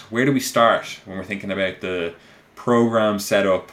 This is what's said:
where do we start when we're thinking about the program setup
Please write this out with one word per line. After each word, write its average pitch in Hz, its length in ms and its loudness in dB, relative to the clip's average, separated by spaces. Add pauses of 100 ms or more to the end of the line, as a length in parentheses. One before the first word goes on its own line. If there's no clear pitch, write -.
where 117 140 0
do 139 80 2
we 131 80 2
start - 640 0
when 95 140 -12
we're 92 80 -10
thinking 98 260 -8
about 92 300 -4
the 87 320 -6 (420)
program 113 640 2
setup 98 540 0